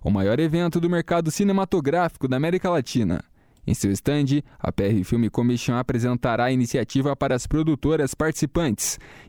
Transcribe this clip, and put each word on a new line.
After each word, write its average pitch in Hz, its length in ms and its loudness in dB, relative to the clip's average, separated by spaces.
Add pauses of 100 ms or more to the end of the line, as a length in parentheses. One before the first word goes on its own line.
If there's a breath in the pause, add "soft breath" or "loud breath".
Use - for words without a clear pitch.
o - 80 0
maior 101 300 2
evento 165 400 0
do 170 100 0
mercado 170 400 0
cinematográfico 180 960 0
da 127 100 0
América 175 320 0
Latina. 120 540 0 (440 soft breath)
Em - 60 0
seu - 200 0
stand, 143 500 0 (160 soft breath)
a - 120 -4
P 101 140 -2
R 101 200 2
Film 117 260 0
Commission 120 460 0
apresentará 120 680 0
a 131 80 0
iniciativa 131 640 0
para 135 180 0
as 123 120 -4
produtoras 151 680 0
participantes 156 840 -2 (300 loud breath)